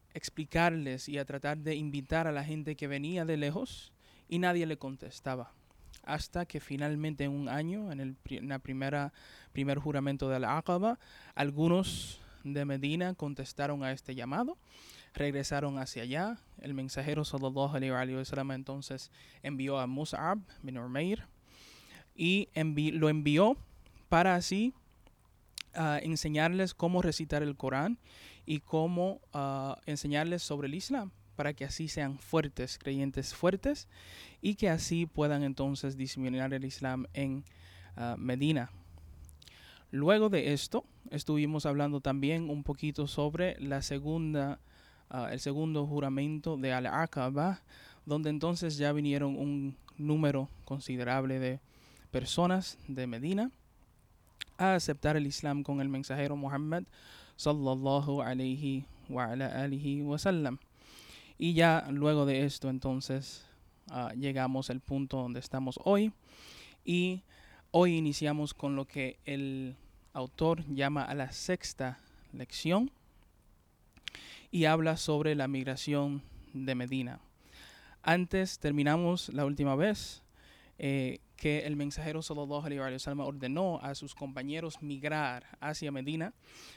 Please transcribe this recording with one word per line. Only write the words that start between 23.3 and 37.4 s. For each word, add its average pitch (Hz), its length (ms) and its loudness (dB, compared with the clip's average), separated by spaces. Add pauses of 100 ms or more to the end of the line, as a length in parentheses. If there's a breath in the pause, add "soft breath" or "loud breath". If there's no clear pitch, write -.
para 180 260 6
así, 202 400 2 (1000)
ah, 156 280 2
enseñarles 165 720 2
cómo 180 280 2
recitar 151 400 0
el 143 140 -2
Corán 143 420 0 (480 loud breath)
y 156 140 0
cómo, 175 600 0 (120)
ah, 139 540 -4
enseñarles 151 560 0
sobre 143 260 -4
el 143 60 -4
Islam, 202 360 -4 (260)
para 147 160 0
que 139 120 -6
así 160 220 -4
sean 139 320 -2
fuertes, 147 600 -2
creyentes 135 560 -2
fuertes, 196 520 0 (540 loud breath)
y 208 140 2
que 202 160 2
así 165 360 0
puedan 147 360 2
entonces 135 540 -2
diseminar 131 580 -2
el 135 100 -2
Islam 131 480 -4
en, 139 320 -2 (520 loud breath)